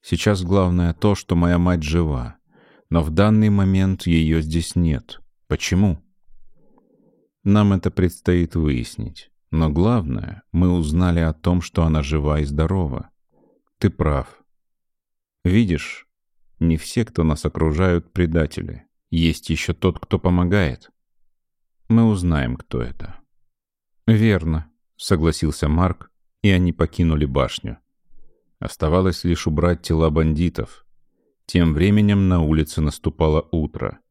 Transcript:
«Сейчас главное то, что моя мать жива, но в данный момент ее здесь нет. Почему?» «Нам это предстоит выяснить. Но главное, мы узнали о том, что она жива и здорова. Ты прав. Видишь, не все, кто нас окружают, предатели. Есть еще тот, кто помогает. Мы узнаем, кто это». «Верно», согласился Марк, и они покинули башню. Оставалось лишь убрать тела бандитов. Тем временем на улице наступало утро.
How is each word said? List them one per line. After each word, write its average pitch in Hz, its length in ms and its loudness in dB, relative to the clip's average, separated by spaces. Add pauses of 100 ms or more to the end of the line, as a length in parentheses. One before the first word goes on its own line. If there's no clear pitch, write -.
«Сейчас 95 420 -2
главное 87 520 0
то, 104 200 0
что - 220 -4
моя 87 220 2
мать 87 240 0
жива, 76 560 -4 (500)
но 85 140 2
в 76 80 -2
данный 107 400 4
момент 95 560 0
ее 82 340 2
здесь 80 340 -4
нет. 80 460 -2 (280)
Почему?» 87 540 0 (1400)
«Нам 101 300 4
это 90 160 -2
предстоит 87 680 0
выяснить. 73 760 -4 (200)
Но 80 180 0
главное, 85 840 -2
мы 90 220 2
узнали 85 480 0
о 80 140 0
том, 87 260 0
что - 240 -2
она 78 180 2
жива 76 380 0
и 76 40 0
здорова. 78 680 -2 (680)
Ты 101 120 2
прав. 73 520 -4 (1000)
Видишь, 90 640 0 (500)
не 82 200 2
все, - 260 -4
кто - 180 -4
нас 78 220 0
окружают, 80 680 -2
предатели. 85 720 -4 (240)
Есть 82 400 0
еще 82 240 -2
тот, - 260 -2
кто - 180 -4
помогает. 90 720 0 (1000)
Мы 113 180 4
узнаем, 82 500 0
кто - 240 -8
это». - 380 -10 (880)
«Верно», 95 640 2 (260)
согласился 78 720 -2
Марк, 85 420 -2 (300)
и 104 80 2
они 90 240 2
покинули 80 540 0
башню. 64 520 -4 (840)
Оставалось 87 640 -2
лишь 87 240 0
убрать 82 340 0
тела 80 260 2
бандитов. 80 800 -2 (600)
Тем 85 280 2
временем 101 540 4
на 90 140 2
улице 78 380 0
наступало 78 680 -2
утро. 71 480 -6 (120)